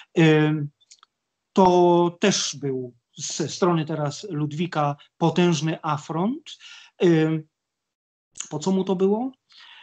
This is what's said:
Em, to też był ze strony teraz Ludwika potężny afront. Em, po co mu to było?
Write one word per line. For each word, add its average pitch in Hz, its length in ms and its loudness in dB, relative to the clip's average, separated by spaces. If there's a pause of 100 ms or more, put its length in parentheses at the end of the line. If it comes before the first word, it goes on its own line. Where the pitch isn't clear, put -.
(140)
Em, 156 560 4 (840)
to 175 680 4
też - 400 0
był 131 340 -8 (220)
ze 151 320 -8
strony 170 360 0
teraz 151 460 -6
Ludwika 147 640 -4 (220)
potężny 165 640 0
afront. 165 760 -6 (400)
Em, 160 520 2 (1000)
po 151 80 -8
co 185 120 -2
mu 190 140 0
to 190 120 -2
było? 214 360 0 (500)